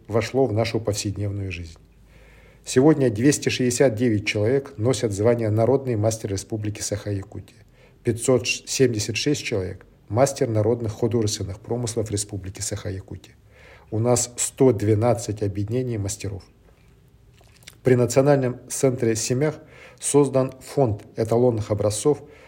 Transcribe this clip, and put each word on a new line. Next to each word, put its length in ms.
вошло 380
в 80
нашу 260
повседневную 720
жизнь. 280
Сегодня 460
двести 400
шестьдесят 460
девять 320
человек 500
носят 340
звание 380
"Народный 460
мастер 340
Республики 520
Саха-Якутия", 760
пятьсот 440
семьдесят 680
шесть 260
человек 440
"Мастер 400
народных 440
художественных 680
промыслов 520
Республики 500
Саха-Якутия". 720
У 80
нас 400
сто 360
двенадцать 680
объединений 560
мастеров. 460
При 140
Национальном 640
центре 460
"Семях" 400
создан 600
фонд 420
эталонных 560
образцов, 500